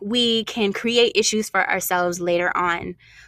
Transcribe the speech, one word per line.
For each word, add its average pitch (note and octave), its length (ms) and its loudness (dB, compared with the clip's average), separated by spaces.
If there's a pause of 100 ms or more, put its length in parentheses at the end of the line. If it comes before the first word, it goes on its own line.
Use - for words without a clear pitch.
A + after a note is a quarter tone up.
we A3+ 440 0
can G3+ 280 -2
create A#3 440 2
issues G#3+ 340 0
for - 180 0
ourselves F3+ 520 -2
later F3 360 0
on. F3+ 380 0 (340)